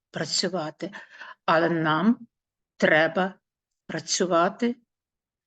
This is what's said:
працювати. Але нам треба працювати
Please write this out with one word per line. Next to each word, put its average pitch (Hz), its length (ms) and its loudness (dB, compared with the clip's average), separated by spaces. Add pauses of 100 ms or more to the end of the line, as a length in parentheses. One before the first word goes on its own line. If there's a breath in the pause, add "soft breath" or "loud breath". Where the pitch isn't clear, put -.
(100)
працювати. 170 840 -6 (520 loud breath)
Але 170 260 2
нам 160 560 0 (500)
треба 180 580 2 (520)
працювати 185 880 0 (720)